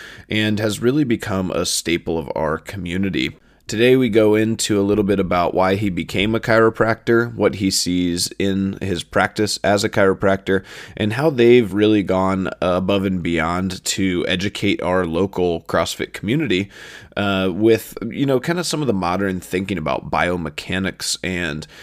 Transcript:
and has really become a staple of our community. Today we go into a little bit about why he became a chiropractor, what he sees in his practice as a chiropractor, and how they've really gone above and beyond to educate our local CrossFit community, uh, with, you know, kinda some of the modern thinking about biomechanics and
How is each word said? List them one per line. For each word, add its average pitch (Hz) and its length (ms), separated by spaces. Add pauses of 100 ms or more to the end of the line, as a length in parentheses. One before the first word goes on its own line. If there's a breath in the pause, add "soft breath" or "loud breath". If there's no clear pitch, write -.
(280 loud breath)
and 107 320
has 107 180
really 131 240
become 101 480
a 87 160
staple 85 520
of 73 180
our 78 200
community. 87 800 (300 soft breath)
Today 120 280
we 131 140
go 107 260
into 110 460
a - 20
little 101 220
bit 98 160
about 87 340
why 92 220
he 104 140
became 92 440
a 110 60
chiropractor, 113 960
what 101 180
he 98 160
sees 90 560 (100)
in 98 440
his 92 240
practice - 580
as 104 220
a 107 40
chiropractor, 95 760 (320 loud breath)
and 107 160
how 143 180
they've 120 420
really 104 300
gone 95 480 (100)
above 92 440
and 92 180
beyond 85 640
to 92 420
educate 98 560
our 90 240
local 87 600
CrossFit - 440
community, 101 560 (480 loud breath)
uh, 98 380
with, 110 420 (140)
you 131 160
know, 131 140
kinda 170 240
some 156 160
of 143 80
the 113 40
modern 95 460
thinking 95 400
about 71 320
biomechanics 90 1120
and 85 460 (140)